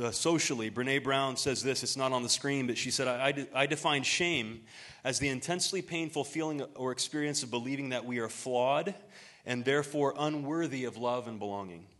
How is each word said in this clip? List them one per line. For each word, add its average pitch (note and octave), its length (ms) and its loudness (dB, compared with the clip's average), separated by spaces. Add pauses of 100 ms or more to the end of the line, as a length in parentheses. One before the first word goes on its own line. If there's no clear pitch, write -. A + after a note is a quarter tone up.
uh, A#2 80 2
socially. C3 600 2
Brené C3 320 2
Brown C3+ 360 2
says B2+ 240 0
this, B2+ 200 0
it's A#2+ 140 -2
not C3 160 0
on B2 100 2
the A#2 60 -2
screen, C#3 380 0
but A#2 100 -2
she - 140 -2
said, B2+ 180 0
"I, B2+ 180 2
I, C#3+ 60 4
de-, C#3+ 220 -4
I C3+ 120 6
define D3 360 2
shame B2 580 0 (440)
as B2+ 140 0
the C#3 100 2
intensely F3 520 0
painful D#3+ 440 -2
feeling D#3 380 -2 (120)
or C3 180 -2
experience D3 500 -2
of B2 80 -6
believing C3 400 -2
that B2 140 -2
we B2 140 -2
are A2+ 100 0
flawed C#3 680 0 (520)
and B2 180 -2
therefore C#3+ 540 4
unworthy D3 680 -2
of A2 140 -4
love A#2+ 300 0
and A2 100 -8
belonging. G2 480 -6 (140)